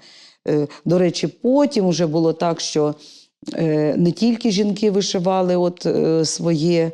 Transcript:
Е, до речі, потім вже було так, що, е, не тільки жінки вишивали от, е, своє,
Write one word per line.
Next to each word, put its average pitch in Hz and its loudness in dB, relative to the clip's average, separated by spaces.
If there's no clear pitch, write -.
Е, 147 0
до 165 2
речі, 180 0
потім 247 0
вже 170 0
було 165 0
так, 160 -2
що, 151 -2
е, 151 0
не 170 2
тільки 233 0
жінки 208 0
вишивали 190 0
от, 175 -2
е, 160 2
своє, 165 0